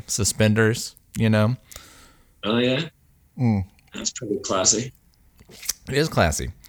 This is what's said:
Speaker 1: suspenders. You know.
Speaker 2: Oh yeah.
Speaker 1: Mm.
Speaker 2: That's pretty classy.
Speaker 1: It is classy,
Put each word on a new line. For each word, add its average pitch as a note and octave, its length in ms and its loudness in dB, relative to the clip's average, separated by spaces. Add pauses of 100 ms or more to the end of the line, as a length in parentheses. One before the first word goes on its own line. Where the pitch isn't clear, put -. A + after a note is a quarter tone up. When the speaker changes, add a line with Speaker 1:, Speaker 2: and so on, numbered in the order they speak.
Speaker 1:
suspenders. G#2+ 880 2 (220)
You A2+ 120 2
know. G#2+ 260 2 (880)
Speaker 2:
Oh G#2+ 160 0
yeah. C3 280 0 (500)
Speaker 1:
Mm. A2 280 2 (280)
Speaker 2:
That's A2 180 -8
pretty G#2 280 -4
classy. G#2+ 540 0 (960)
Speaker 1:
It C3 60 -2
is D3+ 120 2
classy, D#2+ 440 0 (180)